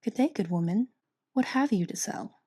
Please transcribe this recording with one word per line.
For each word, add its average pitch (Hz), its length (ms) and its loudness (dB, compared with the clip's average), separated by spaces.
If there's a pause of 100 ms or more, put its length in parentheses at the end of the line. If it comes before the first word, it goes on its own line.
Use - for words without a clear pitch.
Good - 120 -4
day, 254 160 4
good 202 180 -4
woman. 175 400 0 (460)
What 254 120 2
have 277 240 2
you 185 160 2
to - 100 -8
sell? - 500 -8